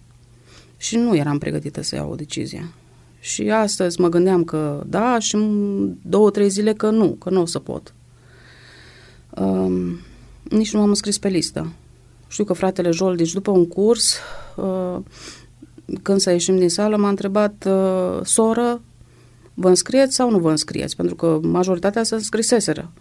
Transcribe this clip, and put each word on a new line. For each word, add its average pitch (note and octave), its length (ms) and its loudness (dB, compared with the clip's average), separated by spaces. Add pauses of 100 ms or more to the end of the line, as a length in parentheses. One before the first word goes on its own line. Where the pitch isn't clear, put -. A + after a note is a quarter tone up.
(760)
Și - 180 -6
nu A#3 200 2
eram D3 220 0
pregătită D3+ 440 -6
să - 140 -6
iau - 160 -6
o - 40 -8
decizie. - 540 -10 (500)
Și - 300 -4
astăzi G3+ 520 0
mă F3+ 60 4
gândeam F3 360 4
că D3+ 440 -4
da A#3 320 0
și - 160 -4
în G3+ 680 0
două, G3+ 300 4
trei G3+ 180 2
zile G#3 240 0
că G#3+ 160 0
nu, A3 200 4
că - 200 -6
nu F#3+ 120 2
o E3+ 40 0
să E3 140 -6
pot. - 340 -10 (1400)
Um, F#3 720 -2 (440)
nici G#3+ 300 0
nu G#3+ 60 2
m-am G#3 100 4
înscris G3+ 280 0
pe - 100 -4
listă. E3 440 -4 (560)
Știu - 160 -6
că G3 100 -2
fratele F#3 380 0
Joldici, E3+ 420 0
după G3 180 -4
un F3+ 160 6
curs, G#3+ 500 0 (380)
uh, F#3 420 -4 (1040)
când G3 180 2
să F#3+ 120 2
ieșim F3 260 2
din F3+ 120 4
sală, G#3 280 0
m-a G3+ 120 2
întrebat, G3+ 580 -2
uh, F#3 580 0
„Soră, A#3 560 2 (720)
vă F#3 140 0
înscrieți C4 480 4
sau B3 140 2
nu G#3 100 4
vă E3 100 2
înscrieți?” - 460 -4
Pentru F3 200 -2
că D#3+ 260 0
majoritatea F#3 640 0
se A3 120 -2
înscriseseră. G#3+ 840 -2